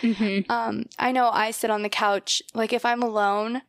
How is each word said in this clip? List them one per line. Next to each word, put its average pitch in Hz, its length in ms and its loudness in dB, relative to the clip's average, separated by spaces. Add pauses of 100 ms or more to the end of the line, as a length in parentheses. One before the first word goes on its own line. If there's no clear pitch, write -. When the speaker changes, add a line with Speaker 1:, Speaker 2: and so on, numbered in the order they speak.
Speaker 1:
Mm-hmm. 202 500 0
Speaker 2:
Um, 226 340 -2 (120)
I 247 140 0
know 247 180 4
I 220 220 0
sit 220 180 -2
on 208 120 0
the 208 60 -4
couch, - 540 0 (120)
like, 226 200 -2
if 233 100 -2
I'm 240 180 0
alone 214 680 0